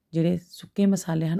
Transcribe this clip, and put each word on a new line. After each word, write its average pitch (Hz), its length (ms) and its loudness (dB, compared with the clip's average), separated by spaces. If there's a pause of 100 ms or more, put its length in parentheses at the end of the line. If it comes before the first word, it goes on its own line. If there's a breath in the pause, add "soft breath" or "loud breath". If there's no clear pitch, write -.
(120)
ਜਿਹੜੇ 170 260 0 (100)
ਸੁੱਕੇ - 360 -2
ਮਸਾਲੇ 165 420 0
ਹਨ, 170 120 0